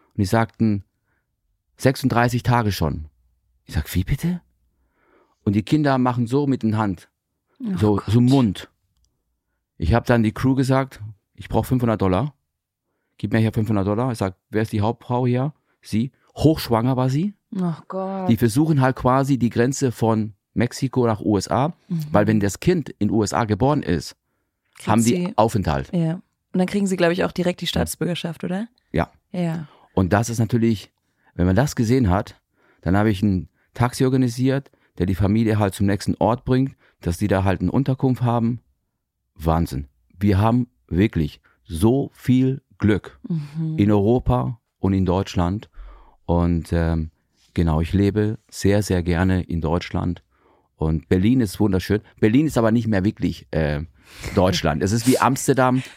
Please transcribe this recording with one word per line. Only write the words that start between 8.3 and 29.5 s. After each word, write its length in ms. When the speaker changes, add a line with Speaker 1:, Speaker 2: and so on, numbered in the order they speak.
Speaker 1:
Ich 180
hab 120
dann 180
die 80
Crew 240
gesagt, 440
„Ich 140
brauch 180
fünfhundert 360
Dollar. 320
Gib 160
mir 60
hier 140
fünfhundert 340
Dollar.“ 240
Ich 80
sag, 160
„Wer 140
ist 100
die 80
Hauptfrau 460
hier?“ 260
Sie, 280
hochschwanger 640
war 140
sie. 240
Speaker 2:
Oh 200
Gott. 420
Speaker 1:
Die 80
versuchen 440
halt 160
quasi 420
die 120
Grenze 420
von 420
Mexiko 540
nach 140
U 180
S 100
A, 260
Speaker 2:
Mhm. 220
Speaker 1:
weil 160
wenn 140
das 200
Kind 380
in 120
U 120
S 100
A 120
geboren 380
ist, 340
Speaker 2:
Kriegt 140
Speaker 1:
haben 160
die 60
Speaker 2:
sie 260
Speaker 1:
Aufenthalt. 560
Speaker 2:
Ja. 220
Und 60
dann 80
kriegen 200
sie, 100
glaub 160
ich, 120
auch 80
direkt 280
die 80
Staatsbürgerschaft, 760
oder? 240
Speaker 1:
Ja. 200
Speaker 2:
Ja. 380